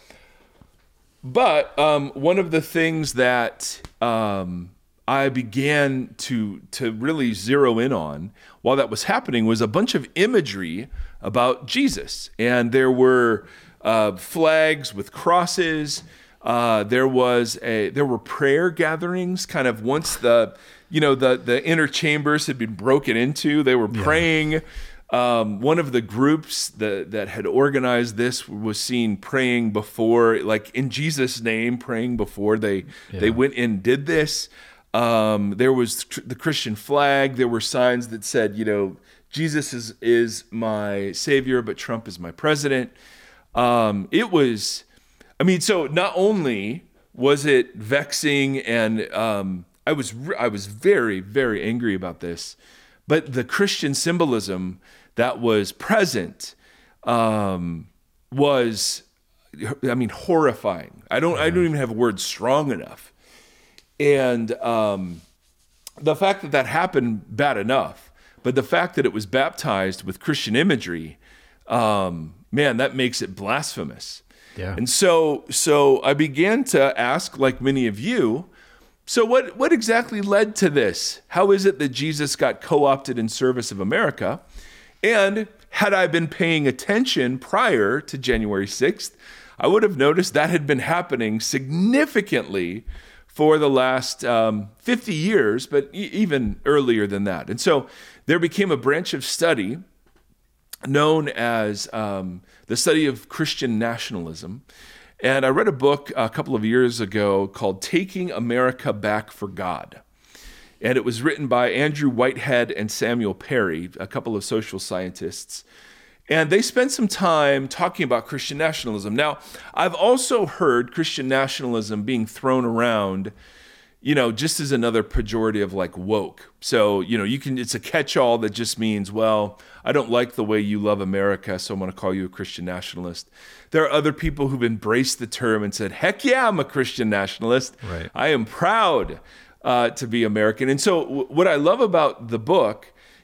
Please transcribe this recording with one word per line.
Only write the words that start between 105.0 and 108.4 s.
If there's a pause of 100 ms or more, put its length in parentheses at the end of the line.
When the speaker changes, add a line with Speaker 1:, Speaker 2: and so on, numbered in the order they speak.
Speaker 1:
And
I
read
a
book
a
couple
of
years
ago
called
Taking
America